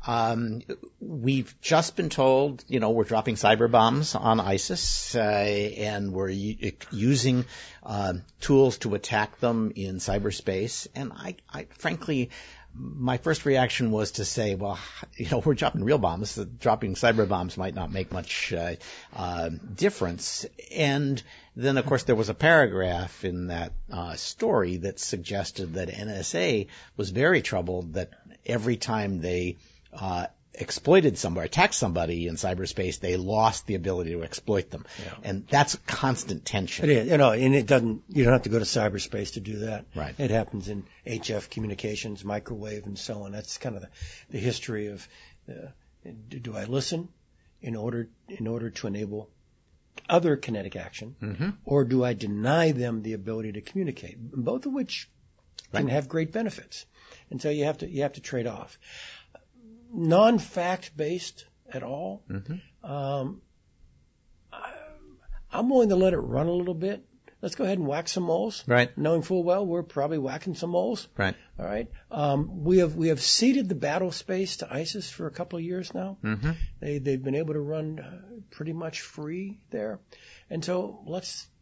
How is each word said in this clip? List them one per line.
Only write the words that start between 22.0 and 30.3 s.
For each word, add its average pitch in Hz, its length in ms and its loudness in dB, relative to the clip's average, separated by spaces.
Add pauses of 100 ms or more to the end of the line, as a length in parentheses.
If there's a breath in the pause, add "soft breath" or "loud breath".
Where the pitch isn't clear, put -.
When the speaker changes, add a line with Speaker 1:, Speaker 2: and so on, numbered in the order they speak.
Speaker 1:
there 127 120 6
was 107 140 2
a - 60 -2
paragraph 95 880 4
in 90 220 -2
that, 87 260 -4 (180)
uh, 87 240 -6
story 101 640 0
that 92 220 -6
suggested 95 760 -6
that 90 160 -4
N 101 200 -8
S 101 260 -6
A 170 320 2 (300 loud breath)
was 98 120 -4
very 139 320 4
troubled 87 520 -4
that 92 180 -4 (340)
every 117 320 2
time 104 440 -2
they, 90 360 0 (340 soft breath)
uh, 90 360 -4 (320)